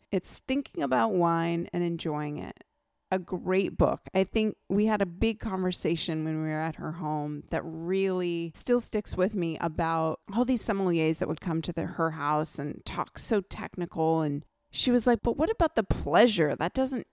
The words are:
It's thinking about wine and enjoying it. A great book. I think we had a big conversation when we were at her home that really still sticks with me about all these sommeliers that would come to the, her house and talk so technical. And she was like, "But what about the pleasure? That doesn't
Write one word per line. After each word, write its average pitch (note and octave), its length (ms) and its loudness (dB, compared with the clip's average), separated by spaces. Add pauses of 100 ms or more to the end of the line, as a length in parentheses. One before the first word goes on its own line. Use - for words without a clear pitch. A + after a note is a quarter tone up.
(100)
It's - 380 -2
thinking C#4 340 -2
about A#3+ 300 2
wine E3+ 600 2
and F3 120 0
enjoying D3+ 540 -4
it. - 260 -14 (460)
A F#3+ 80 2
great F#3 600 -2
book. C3+ 340 2
I F#3+ 120 4
think G#3+ 320 0 (120)
we G#3 180 4
had G#3+ 140 2
a G3 60 2
big F#3+ 320 -2
conversation F3 840 -2
when D#3 180 -2
we D#3 60 -2
were D#3 120 -2
at D#3+ 160 -4
her D#3 160 -6
home D3+ 580 -4
that E3 120 -2
really E3+ 920 -2
still B3 260 2
sticks - 360 -4
with G#3 200 2
me E3 240 -2
about D#3+ 600 -2 (140)
all A#3+ 100 2
these A#3+ 220 0
sommeliers E3+ 520 2
that - 100 -2
would D#3+ 120 -4
come D#3+ 220 -2
to E3+ 100 -6
the, E3+ 120 -4
her D#3+ 280 -2
house D3+ 460 -2
and C#3+ 260 -8
talk - 340 -6
so G#3 220 2
technical. D#3+ 840 -2
And D3 220 -2 (280)
she - 180 0
was A#3+ 160 4
like, A#3+ 160 4
"But - 140 0
what D#4 120 2
about F4 280 0
the G3+ 80 2
pleasure? E3+ 720 4
That - 180 -4
doesn't C4 380 -2